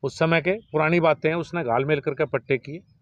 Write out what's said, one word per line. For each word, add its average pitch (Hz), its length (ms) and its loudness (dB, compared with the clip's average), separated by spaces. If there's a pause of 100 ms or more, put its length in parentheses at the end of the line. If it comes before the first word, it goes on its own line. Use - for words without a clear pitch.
उस 135 160 -6
समय 165 220 4
के, 175 120 -2 (200)
पुरानी 156 280 2
बातें 151 280 2
हैं, 160 80 0
उसने 170 280 -4
घाल 123 200 0
मेल 147 160 0
करके 147 240 -2
पट्टे 135 340 -2
किए। 147 220 -12 (220)